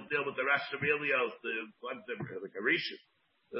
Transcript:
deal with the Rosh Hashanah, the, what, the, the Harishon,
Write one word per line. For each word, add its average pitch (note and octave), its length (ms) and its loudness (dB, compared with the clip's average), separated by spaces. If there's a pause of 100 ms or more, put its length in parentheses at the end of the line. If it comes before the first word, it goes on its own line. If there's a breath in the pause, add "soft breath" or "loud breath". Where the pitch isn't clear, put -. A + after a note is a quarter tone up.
(140)
deal C#3+ 160 2
with C3+ 80 -4
the C3 80 2
Rosh C#3 240 4
Hashanah, C#3+ 320 2
the, B2 520 2 (280)
what, B2+ 240 -8
the, A2+ 160 -6
the F#2+ 320 -6
Harishon, C3 480 0 (580)